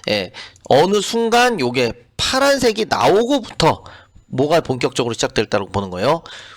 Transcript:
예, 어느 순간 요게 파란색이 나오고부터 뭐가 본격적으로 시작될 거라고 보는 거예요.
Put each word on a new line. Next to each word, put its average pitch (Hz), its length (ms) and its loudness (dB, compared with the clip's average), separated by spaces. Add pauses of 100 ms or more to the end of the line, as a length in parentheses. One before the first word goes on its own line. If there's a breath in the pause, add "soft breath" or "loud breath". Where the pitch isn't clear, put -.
예, 98 220 -4 (340 loud breath)
어느 185 360 4
순간 233 580 0
요게 123 340 -2 (240)
파란색이 262 720 0
나오고부터 190 920 2 (440 loud breath)
뭐가 147 340 0
본격적으로 123 520 -2
시작될 113 320 -2
거라고 98 260 -2
보는 98 200 -4
거예요. 131 320 -2 (340 loud breath)